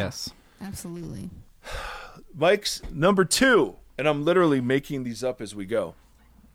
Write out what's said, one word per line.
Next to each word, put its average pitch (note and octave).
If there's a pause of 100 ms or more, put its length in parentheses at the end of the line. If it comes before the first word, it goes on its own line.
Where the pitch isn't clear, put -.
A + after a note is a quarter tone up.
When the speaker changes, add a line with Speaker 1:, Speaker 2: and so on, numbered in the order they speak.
Speaker 1:
Yes. - (320)
Speaker 2:
absolutely. F3 (340)
Speaker 3:
<sighs> -
Mike's F3+ (100)
number F#3
two, F#3+ (200)
and C3+
I'm D3
literally E3+
making C3+
these A#2
up B2+
as G#2
we G2+
go. F#2 (600)